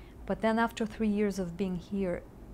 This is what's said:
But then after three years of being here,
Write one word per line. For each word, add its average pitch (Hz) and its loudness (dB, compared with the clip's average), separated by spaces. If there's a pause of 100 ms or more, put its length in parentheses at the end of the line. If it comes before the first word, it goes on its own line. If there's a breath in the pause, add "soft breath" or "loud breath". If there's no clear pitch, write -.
(260 loud breath)
But 185 0
then 220 4
after 226 2
three 214 0
years 202 2
of 175 -2
being 185 0
here, 185 -2 (320)